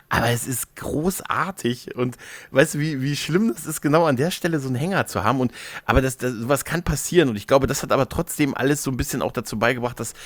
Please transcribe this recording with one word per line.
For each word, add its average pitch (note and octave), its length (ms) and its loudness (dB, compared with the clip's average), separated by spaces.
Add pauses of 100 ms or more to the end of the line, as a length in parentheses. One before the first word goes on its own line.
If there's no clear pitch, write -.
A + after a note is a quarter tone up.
Aber - 220 2
es A#2+ 160 -2
ist - 300 -6
großartig. C#3+ 1200 -4
Und B2 200 -2 (360)
weißt C#3 220 4
du, - 40 -2
wie, D3 240 -2
wie C#3+ 140 -2
schlimm G3 360 2
das - 140 -8
ist, D#3 160 -8
genau D#3 240 4
an C#3 100 4
der D3 140 2
Stelle E3 300 0
so C3+ 80 -6
einen B2+ 80 -2
Hänger D#3 300 0
zu F#2 180 -4
haben? B2+ 160 2
Und, B2+ 120 2 (320)
aber A#2 160 4
das, C3 160 0
das, B2+ 160 -2
sowas A#2+ 320 0
kann E3 180 -4
passieren. D#3+ 460 4
Und A2 80 0
ich G2 100 -6
glaube, C3+ 200 6
das C#3 160 -2
hat B2 100 0
aber A2 160 4
trotzdem - 460 0
alles C#3+ 280 0
so C3+ 80 -2
ein B2+ 60 -2
bisschen - 240 -2
auch F2+ 120 -2
dazu A#2 260 -6
beigebracht, A#2+ 400 0
dass - 160 -8 (120)